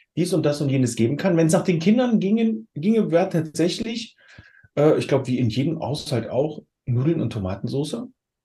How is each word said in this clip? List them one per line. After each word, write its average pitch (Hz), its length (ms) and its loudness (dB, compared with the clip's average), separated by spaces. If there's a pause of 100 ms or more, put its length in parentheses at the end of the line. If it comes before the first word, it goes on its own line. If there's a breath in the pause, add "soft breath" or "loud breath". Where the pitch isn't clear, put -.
(160 loud breath)
dies 170 180 0
und 147 120 2
das 147 140 0
und 143 80 0
jenes 127 280 0
geben 120 200 2
kann. 180 200 0
Wenn's 160 160 4
nach 180 120 2
den 165 160 2
Kindern 226 400 4
gingen, 220 540 0
ginge, 185 360 0
wäre 180 180 2
tatsächlich, 180 880 -4 (600 soft breath)
äh, 143 220 4
ich 120 100 -4
glaub, 131 180 0
wie 127 120 -2
in 120 120 2
jedem 156 300 -2
Haushalt 110 480 -6
auch, 131 340 -4 (240)
Nudeln 131 340 0
und 113 120 -4
Tomatensoße 123 760 -6 (380)